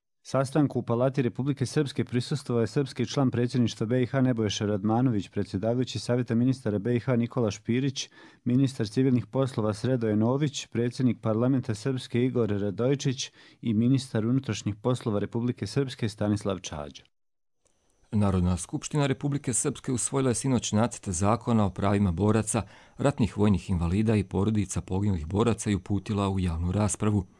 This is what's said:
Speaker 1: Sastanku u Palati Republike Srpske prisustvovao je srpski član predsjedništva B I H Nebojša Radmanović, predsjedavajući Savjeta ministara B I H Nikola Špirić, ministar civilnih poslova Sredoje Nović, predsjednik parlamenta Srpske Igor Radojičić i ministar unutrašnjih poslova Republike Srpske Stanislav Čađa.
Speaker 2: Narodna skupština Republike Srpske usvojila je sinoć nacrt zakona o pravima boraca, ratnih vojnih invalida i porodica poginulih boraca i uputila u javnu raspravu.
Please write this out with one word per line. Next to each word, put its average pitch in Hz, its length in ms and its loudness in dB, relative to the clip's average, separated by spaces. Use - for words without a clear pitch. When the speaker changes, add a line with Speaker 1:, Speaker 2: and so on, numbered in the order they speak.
Speaker 1:
Sastanku 135 560 2
u - 20 0
Palati 123 400 2
Republike 127 440 0
Srpske - 400 -2
prisustvovao 123 560 -2
je 107 60 2
srpski 135 380 -2
član 131 260 0
predsjedništva 120 540 0
B 127 160 2
I 123 40 2
H 135 160 0
Nebojša 113 440 0
Radmanović, 107 640 0
predsjedavajući 110 680 -2
Savjeta 123 360 -2
ministara 120 440 0
B 120 160 0
I 117 40 0
H 123 160 0
Nikola 117 360 0
Špirić, 131 580 -4
ministar 127 440 0
civilnih 127 380 2
poslova 127 480 -2
Sredoje 117 420 0
Nović, 131 500 0
predsjednik 120 560 0
parlamenta 120 540 0
Srpske 127 500 -2
Igor 120 240 0
Radojičić 113 840 -2
i 113 120 -2
ministar 117 520 0
unutrašnjih 117 500 -2
poslova 120 440 -2
Republike 117 480 -4
Srpske 127 420 -4
Stanislav 104 500 -2
Čađa. 73 440 -12
Speaker 2:
Narodna 92 460 2
skupština 143 500 -4
Republike 135 460 -2
Srpske - 380 -4
usvojila 135 380 0
je 113 60 2
sinoć 123 360 0
nacrt 107 380 0
zakona 107 560 2
o 95 40 0
pravima 101 420 2
boraca, 104 500 2
ratnih 113 400 0
vojnih 101 320 2
invalida 95 460 2
i 101 80 2
porodica 98 580 0
poginulih 95 440 -2
boraca 107 440 0
i 101 60 2
uputila 98 540 -2
u 98 100 -2
javnu 87 320 0
raspravu. 104 540 0